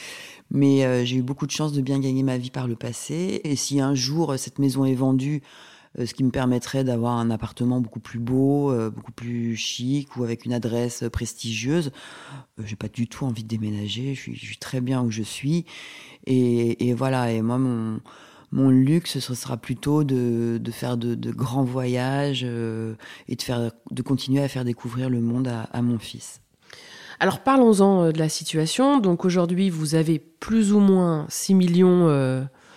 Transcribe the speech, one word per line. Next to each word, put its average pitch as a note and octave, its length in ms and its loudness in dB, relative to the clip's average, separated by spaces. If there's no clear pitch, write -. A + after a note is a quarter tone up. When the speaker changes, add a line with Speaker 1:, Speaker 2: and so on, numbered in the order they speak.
Speaker 1:
mais, C#3 340 4
euh, B2+ 220 2
j'ai B2 100 -2
eu B2+ 60 2
beaucoup C3+ 240 -6
de C3+ 40 -10
chance D#3 220 -4
de C#3+ 80 -2
bien C#3 180 0
gagner C3+ 240 0
ma B2+ 140 0
vie B2+ 140 -6
par B2+ 180 -6
le A#2 80 -4
passé. D3+ 680 -6
Et D3 120 0
si C#3 240 -2
un C3+ 140 2
jour, C#3+ 380 0
euh, C3+ 40 0
cette - 220 -8
maison C3+ 260 2
est C3+ 100 2
vendue, C3+ 460 2
euh, B2 80 -4
ce - 80 -10
qui - 80 -2
me B2+ 80 4
permettrait B2+ 540 0
d'avoir A#2+ 300 0
un A#2 160 0
appartement A#2+ 500 -2
beaucoup A#2 180 -6
plus A2+ 220 -10
beau, C3+ 500 2
euh, A2+ 200 0
beaucoup A2+ 220 -12
plus A#2 440 -4
chic C3+ 600 -4
ou B2 80 -4
avec A#2 200 -4
une A#2+ 80 -4
adresse A#2+ 580 -2
prestigieuse, A#2 800 -4
euh, A2 80 -10
j'ai G#2 100 -10
pas A2 120 -8
du A#2 200 -4
tout - 160 -10
envie A2+ 180 -4
de A2 60 -14
déménager. G#2+ 680 -4
Je C3 60 -10
suis, A#2 160 -12
je - 80 -16
suis G#2+ 140 -14
très - 240 -6
bien B2+ 200 0
où A#2 80 0
je A2 120 -4
suis. D#3 420 -2
Et, A#2+ 600 2
et B2 80 2
voilà, B2+ 380 0
et A2+ 100 0
moi, A#2+ 160 0
mon, A#2 400 -2
mon C3+ 160 4
luxe, C3+ 500 4
ce B2 160 -6
sera B2 220 -6
plutôt C#3+ 480 0
de, A#2 580 0
de A#2 80 -6
faire B2 260 -4
de, A#2 200 -2
de A#2 160 -6
grands A#2+ 320 -2
voyages, B2+ 800 -2
euh, A2+ 500 -4
et B2+ 60 -6
de - 80 -8
faire, A#2+ 300 -2
de B2 120 -6
continuer C3+ 400 0
à C#3 60 0
faire B2+ 160 -4
découvrir B2 460 -4
le A#2+ 100 0
monde A#2+ 280 -2
à, A#2 140 -4
à A#2+ 100 -4
mon A#2+ 160 0
fils. - 420 -14
Speaker 2:
Alors, - 220 0
parlons-en, G3 640 6
euh, E3 80 4
de D#3 60 -2
la D#3+ 100 2
situation. D#3+ 720 2
Donc, F#3 260 2
aujourd'hui, F3+ 460 2
vous D#3 260 0
avez D#3+ 240 2
plus G#3+ 520 0
ou G#3 60 6
moins F3+ 500 4
six - 260 0
millions, F3+ 540 6
euh, C3 340 2